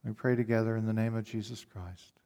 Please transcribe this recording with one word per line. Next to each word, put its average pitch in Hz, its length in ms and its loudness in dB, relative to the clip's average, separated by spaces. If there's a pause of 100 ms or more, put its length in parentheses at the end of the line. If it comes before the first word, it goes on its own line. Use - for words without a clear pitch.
We 117 80 -4
pray 123 240 2
together 113 400 2
in 110 80 0
the 110 80 0
name 113 220 2
of 110 100 -2
Jesus 110 400 -8
Christ. 90 480 -14 (140)